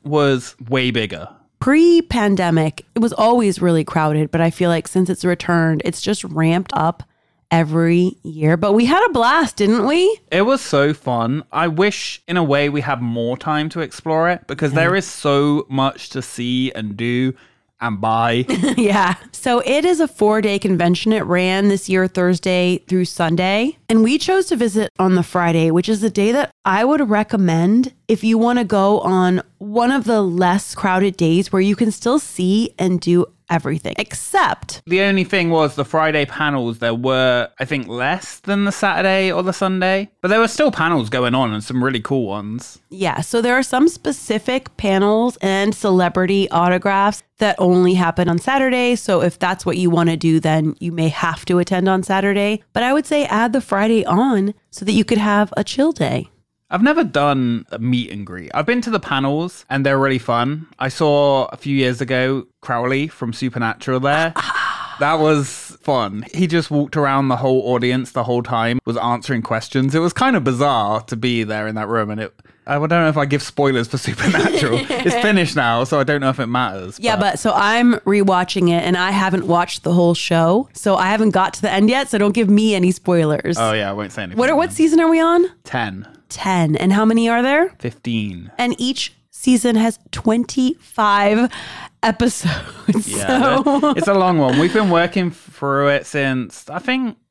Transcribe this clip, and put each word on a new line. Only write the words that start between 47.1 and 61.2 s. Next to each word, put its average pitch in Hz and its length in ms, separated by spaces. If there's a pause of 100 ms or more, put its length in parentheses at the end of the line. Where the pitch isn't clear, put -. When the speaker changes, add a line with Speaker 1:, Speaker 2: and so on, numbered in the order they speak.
Speaker 2:
that 208 220
only 180 340
happen 175 340
on 170 120
Saturday, 254 560
so 196 260
if 175 160
that's 185 260
what - 120
you 180 140
wanna 165 260
do, 160 240
then 156 400
you 170 100
may 165 180
have 165 360
to 180 160
attend 180 280
on 185 140
Saturday, 202 680
but 220 100
I 254 100
would 294 140
say 294 200
add 220 260
the 262 80
Friday 214 460
on 208 480 (180)
so - 120
that 202 80
you 208 120
could 233 140
have 208 380
a 208 60
chill 294 300
day. - 380 (380)
Speaker 1:
I've 190 140
never 302 220
done 139 640
a 90 80
meet 120 320
and 101 160
greet. 90 260
I've 156 140
been 240 140
to 233 100
the 220 80
panels 147 720
and 135 160
they're 139 140
really 135 180
fun. 127 480 (140)
I 131 80
saw 143 640